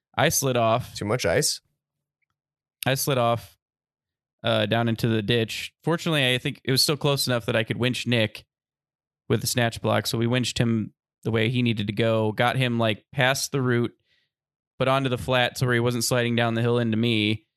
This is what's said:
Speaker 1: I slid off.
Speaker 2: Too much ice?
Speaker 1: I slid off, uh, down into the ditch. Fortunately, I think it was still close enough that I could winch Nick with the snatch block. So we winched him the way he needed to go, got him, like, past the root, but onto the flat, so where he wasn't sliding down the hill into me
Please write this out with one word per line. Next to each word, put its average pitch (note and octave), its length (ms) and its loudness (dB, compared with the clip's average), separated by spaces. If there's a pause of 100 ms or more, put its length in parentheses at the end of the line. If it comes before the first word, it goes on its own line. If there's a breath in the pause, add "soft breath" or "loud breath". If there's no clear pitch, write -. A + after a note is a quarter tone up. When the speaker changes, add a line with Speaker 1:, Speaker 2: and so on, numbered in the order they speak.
(160)
Speaker 1:
I B2+ 140 2
slid B2+ 280 0
off. A2+ 360 0
Speaker 2:
Too - 120 -8
much A#2+ 200 -2
ice? G2+ 340 0 (1300)
Speaker 1:
I B2+ 80 2
slid C3+ 240 0
off, A#2 400 0 (840)
uh, A2 240 0
down A#2 200 0
into A2+ 200 0
the A2 160 0
ditch. A2+ 500 -2 (100)
Fortunately, D3+ 520 0
I - 20 2
think C3 260 -8
it B2+ 80 -2
was C3 120 2
still D3+ 140 0
close C#3+ 280 0
enough B2 220 -2
that A#2 80 0
I A2+ 80 2
could G#2+ 140 -4
winch A#2+ 280 -2
Nick A2+ 400 0 (800)
with A#2 140 0
the B2+ 60 -6
snatch A#2 340 -2
block. A2 240 0
So A#2 140 -2
we A#2 80 0
winched B2 320 0
him A2+ 340 0 (300)
the A2+ 80 -4
way A2 180 2
he B2 140 0
needed G#2+ 240 0
to G#2+ 60 -4
go, A2 400 0
got A#2+ 240 0
him, B2 200 0
like, A2 340 0
past C3+ 400 0
the C#3 100 -2
root, A#2+ 300 0 (840)
but B2+ 100 0
onto C3+ 220 2
the B2 80 0
flat, B2 400 0
so C3 80 -2
where B2 80 2
he A#2+ 60 4
wasn't A#2+ 240 0
sliding A#2+ 320 0
down A#2 180 2
the A2+ 80 0
hill A#2+ 160 2
into A2+ 200 0
me A2 480 0 (120)